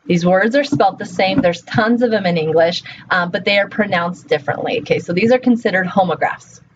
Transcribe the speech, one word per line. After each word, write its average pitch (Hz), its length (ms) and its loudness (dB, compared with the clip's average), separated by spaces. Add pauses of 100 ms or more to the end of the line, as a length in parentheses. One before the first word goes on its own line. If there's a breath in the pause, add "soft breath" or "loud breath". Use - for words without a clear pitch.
These 170 200 0
words 190 300 2
are 285 80 4
spelt 208 360 0
the - 60 -10
same. 190 360 0
There's 175 220 0
tons 226 380 0
of 240 100 2
them 208 140 0
in 175 120 0
English, 165 460 0 (260 loud breath)
um, 175 200 0
but 196 140 -6
they 202 160 2
are 202 80 2
pronounced 180 600 -4
differently. 147 540 -2
Okay, 147 180 -2
so - 120 -8
these 196 200 2
are 254 80 4
considered 226 460 0
homographs. 175 760 -2 (140)